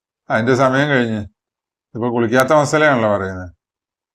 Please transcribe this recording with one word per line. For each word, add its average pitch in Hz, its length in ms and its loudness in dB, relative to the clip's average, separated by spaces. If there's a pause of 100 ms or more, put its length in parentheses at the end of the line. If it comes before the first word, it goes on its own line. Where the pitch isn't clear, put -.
(300)
അതിന്റെ 123 260 0
സമയം 131 340 2
കഴിഞ്ഞ്. 117 320 -2 (760)
ഇപ്പൊ 117 140 -4
കുളിക്കാത്ത 120 440 0
മസലയാണല്ലോ 139 640 2
പറയുന്നത്. 92 360 -8 (600)